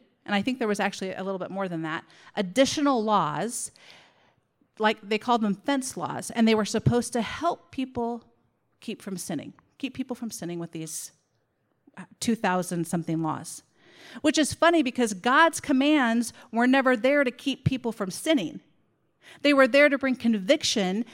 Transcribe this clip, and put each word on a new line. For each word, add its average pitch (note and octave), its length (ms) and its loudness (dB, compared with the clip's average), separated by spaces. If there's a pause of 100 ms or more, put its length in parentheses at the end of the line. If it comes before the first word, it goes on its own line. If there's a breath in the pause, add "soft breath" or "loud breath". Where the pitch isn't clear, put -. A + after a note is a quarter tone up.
(240)
and G3+ 100 -4
I G3+ 80 0
think B3+ 160 -4
there A#3 100 -2
was G#3 120 -2
actually G3 320 -4
a - 120 -10
little F#3+ 140 -6
bit F3+ 120 -8
more F#3+ 180 -6
than E3+ 140 -6
that, D#3 220 -6 (320 loud breath)
additional C4 680 2
laws, G3 680 -2 (1040 soft breath)
like G#3+ 200 0 (100)
they G#3+ 100 -2
called A#3+ 220 0
them G#3 140 0
fence C4 420 -4
laws, C#3+ 340 -8
and A3+ 160 2
they A3+ 80 6
were G#3+ 100 2
supposed A#3 500 0
to A#3 80 0
help - 480 -6
people A#3+ 520 -6 (580)
keep - 220 -12
from F#3+ 140 -10
sinning, E3 360 -8 (260)
keep C4 160 -10
people B3+ 200 -8
from A3+ 160 -10
sinning E3+ 300 -10
with E3+ 120 -10
these D#3+ 400 -12 (1080)
two A3+ 160 0
thousand F3+ 500 -2
something E3 360 -4
laws. D#3 400 -8 (580 loud breath)
Which D4+ 180 2
is D4+ 140 2
funny E4 300 4
because A#3+ 320 0
God's C#4+ 460 4
commands C4 720 2 (200 loud breath)
were A#3 140 2
never B3+ 300 4
there C4+ 280 2
to B3+ 60 0
keep B3 340 -6
people B3 260 0
from G3 200 -6
sinning. G#3+ 500 -2 (800 loud breath)
They C#4+ 140 6
were C4+ 120 8
there C#4 220 6
to C#4 80 2
bring C4 200 -2
conviction A3 960 0